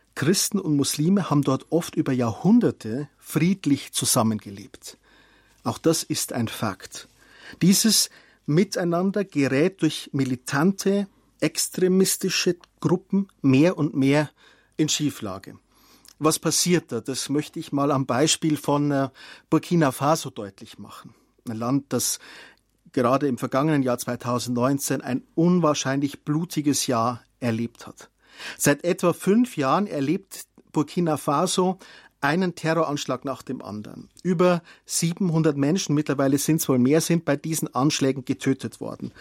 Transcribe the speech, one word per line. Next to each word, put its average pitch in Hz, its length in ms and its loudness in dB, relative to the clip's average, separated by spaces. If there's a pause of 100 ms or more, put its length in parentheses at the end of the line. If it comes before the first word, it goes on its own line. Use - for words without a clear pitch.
(140)
Christen 190 460 0
und 147 160 0
Muslime 160 540 0
haben 147 120 4
dort 131 280 -2
oft - 260 -2
über 151 160 0
Jahrhunderte 127 960 2 (100)
friedlich 156 720 0
zusammengelebt. 110 1080 -2 (680)
Auch 120 140 -4
das 160 240 2
ist - 300 -6
ein 117 160 -2
Fakt. - 600 -8 (520)
Dieses 202 500 4 (360)
Miteinander 185 760 0
gerät 143 580 0
durch - 300 -2
militante, 170 960 0 (320)
extremistische 185 1160 0 (240)
Gruppen 190 480 0 (120)
mehr 135 360 4
und 156 180 -2
mehr 143 360 2 (460)
in 156 120 2
Schieflage. 104 680 -6 (600)
Was 156 200 2
passiert 170 540 0
da? 117 80 -4
Das - 280 -6
möchte 147 300 -4
ich - 140 -12
mal 143 180 0
am 135 160 0
Beispiel 147 500 2
von, 147 360 0
äh, 135 160 0 (420)
Burkina 156 400 2
Faso 143 400 -2
deutlich - 480 -14
machen. - 360 -18 (340)
Ein 113 80 -6
Land, 123 320 -2
das - 320 -4 (720)
gerade 131 340 2
im 127 120 -2
vergangenen 139 440 2
Jahr 123 160 0
zweitausendneunzehn 123 1000 -2
ein 135 240 -6 (100)
unwahrscheinlich 147 880 0
blutiges 151 600 -2
Jahr 120 360 0 (180)
erlebt 117 460 -4
hat. - 240 -20 (460)
Seit 143 280 2
etwa 175 280 2
fünf 226 440 0
Jahren 147 300 2
erlebt 147 580 -4 (260)
Burkina 156 460 0
Faso 185 600 0 (420)
einen 170 340 0
Terroranschlag 151 680 -2
nach 135 180 -8
dem - 180 -10
anderen. - 480 -14 (140)
Über 180 400 4 (240)
siebenhundert 160 720 0
Menschen, 151 400 0
mittlerweile 143 420 2
sind's 156 300 0
wohl 135 100 4
mehr, 135 220 4
sind 170 240 0
bei 139 120 0
diesen - 380 -6
Anschlägen 135 500 0
getötet - 560 -4
worden. 117 400 -10